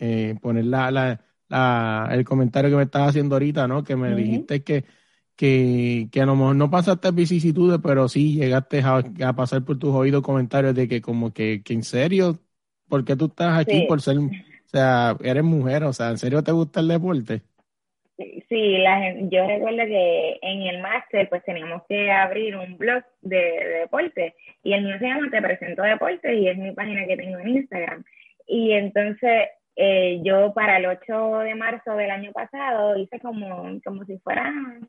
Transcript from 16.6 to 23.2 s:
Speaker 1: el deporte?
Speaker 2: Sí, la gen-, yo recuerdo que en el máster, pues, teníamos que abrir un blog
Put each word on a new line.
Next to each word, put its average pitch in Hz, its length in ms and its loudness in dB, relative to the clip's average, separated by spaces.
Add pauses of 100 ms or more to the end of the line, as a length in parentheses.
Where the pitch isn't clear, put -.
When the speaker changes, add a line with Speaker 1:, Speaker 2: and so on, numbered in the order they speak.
Speaker 1:
el 160 80 2
deporte? 160 540 0 (1080)
Speaker 2:
Sí, 208 280 2
la 190 220 4
gen-, 185 320 -4
yo 185 160 2
recuerdo 220 300 -2
que 180 680 0
en 196 200 -6
el 180 160 -6
máster, 202 480 -2
pues, 175 160 -4
teníamos 170 460 -10
que 202 220 0
abrir 196 440 0
un 185 220 -12
blog 247 240 -2 (200)